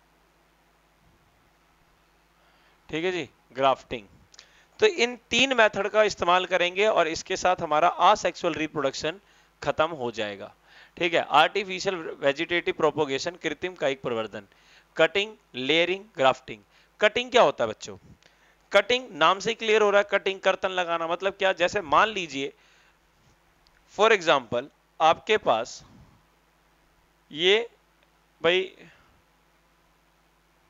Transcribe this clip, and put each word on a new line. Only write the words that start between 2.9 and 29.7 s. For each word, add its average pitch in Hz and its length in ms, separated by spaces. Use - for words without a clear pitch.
है 185 80
जी, 160 160
ग्राफ्टिंग। 127 540
तो 214 60
इन 233 300
तीन 254 260
मेथड 208 320
का 214 160
इस्तेमाल 180 420
करेंगे 185 420
और 170 200
इसके 165 280
साथ 180 260
हमारा 156 260
asexual 180 460
reproduction 151 640
खत्म 156 300
हो 127 180
जाएगा, 104 420
ठीक 170 180
है। 151 60
artificial 185 640
vegetative 160 540
propagation, 151 600
कृत्रिम 170 380
कायिक 139 280
प्रवर्धन, 110 440
cutting, 196 360
layering, 165 500
grafting। 127 440
Cutting 240 300
क्या 226 120
होता 139 220
है 110 60
बच्चों? 104 260
Cutting 226 420
नाम 165 240
से 202 160
clear 220 280
हो 202 80
रहा 202 100
है, 202 100
cutting 196 300
कर्तन 190 300
लगाना। 170 360
मतलब 180 320
क्या, 190 160
जैसे 185 280
मान 165 280
लीजिए 143 420
for 214 140
example 143 540
आपके 170 380
पास 123 440
ये, 180 280
भाई, 180 220